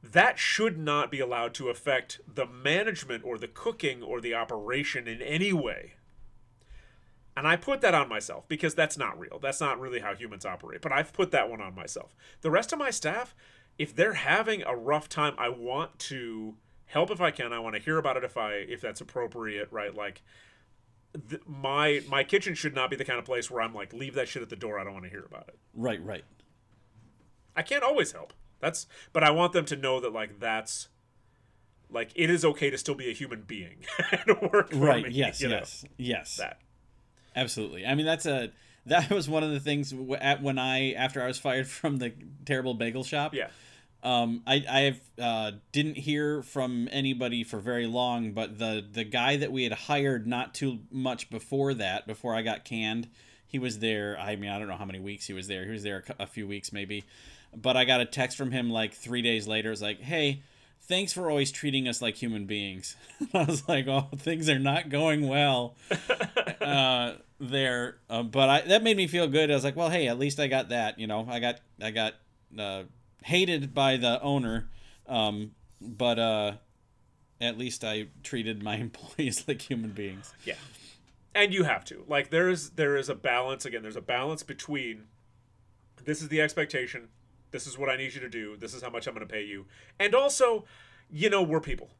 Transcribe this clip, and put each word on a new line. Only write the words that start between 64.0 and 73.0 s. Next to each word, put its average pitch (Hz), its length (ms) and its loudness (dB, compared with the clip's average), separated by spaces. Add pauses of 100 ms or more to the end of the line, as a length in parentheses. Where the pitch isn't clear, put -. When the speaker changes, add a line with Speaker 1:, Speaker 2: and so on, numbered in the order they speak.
Speaker 2:
things 160 320 -2
are 139 100 4
not 143 300 2
going 151 380 2
well, 131 480 2 (140)
Speaker 1:
<laughs> - 720 -2
Speaker 2:
uh, 127 520 2 (260)
there." 127 580 0 (100)
Uh, 113 140 0
but 131 280 6
I, 143 180 10
that 214 160 8
made 226 140 6
me 185 100 4
feel 170 200 4
good. 147 220 6
I 147 60 6
was 127 80 4
like, 135 120 0
"Well, 165 140 2
hey, 160 200 2
at 120 100 0
least 143 200 0
I 147 60 4
got 131 240 2
that, 110 300 0
you 110 80 -6
know, 107 200 -2
I 120 120 -4
got, 120 200 0 (220)
I 107 80 -2
got, 110 240 0 (420)
uh, 98 280 -4 (400)